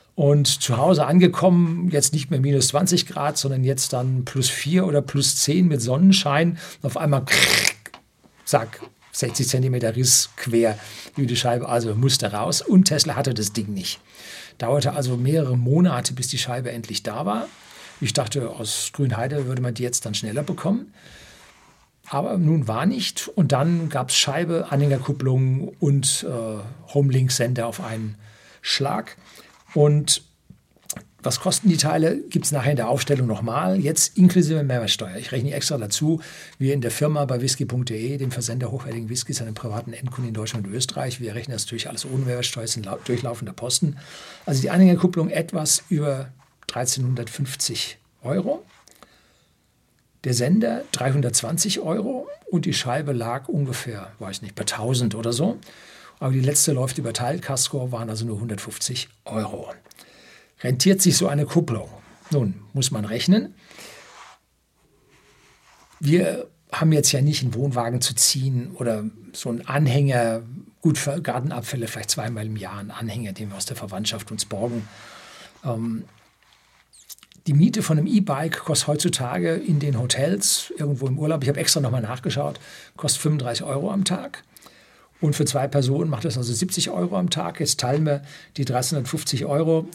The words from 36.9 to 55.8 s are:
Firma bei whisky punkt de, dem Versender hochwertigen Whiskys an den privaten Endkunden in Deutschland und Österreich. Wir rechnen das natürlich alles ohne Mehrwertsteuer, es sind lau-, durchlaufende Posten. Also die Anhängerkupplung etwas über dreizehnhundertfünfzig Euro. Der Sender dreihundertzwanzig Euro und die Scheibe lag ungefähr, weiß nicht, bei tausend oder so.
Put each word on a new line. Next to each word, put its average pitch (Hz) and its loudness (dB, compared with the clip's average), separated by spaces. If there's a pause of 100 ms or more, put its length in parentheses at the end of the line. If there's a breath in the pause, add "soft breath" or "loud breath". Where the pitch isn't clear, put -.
Firma 147 0
bei 127 -2
whisky 131 -2
punkt 120 -2
de, 113 -4
dem 131 -4
Versender 117 -4
hochwertigen 120 -8
Whiskys 123 -6
an 117 -6
den 110 -8
privaten 113 -8
Endkunden 127 -8
in 113 -6
Deutschland 107 -6
und 98 -10
Österreich. 127 -6
Wir 107 -8
rechnen 117 -8
das 104 -6
natürlich 117 -8
alles - -10
ohne 131 -4
Mehrwertsteuer, 123 -4
es 113 -6
sind 110 -6
lau-, 98 -8
durchlaufende 120 -4
Posten. 131 -2 (480 loud breath)
Also 135 0
die - 0
Anhängerkupplung 175 6
etwas 160 -2
über 139 0 (380)
dreizehnhundertfünfzig 127 -4 (260)
Euro. 190 -2 (1600 soft breath)
Der 127 0
Sender 220 2 (100)
dreihundertzwanzig 135 0
Euro 233 -4 (220)
und 170 0
die - 0
Scheibe 139 -2
lag 120 -4
ungefähr, 127 -4
weiß 98 -10
nicht, 101 -14
bei 110 -8
tausend 113 -2
oder 113 -4
so. 165 0 (640 loud breath)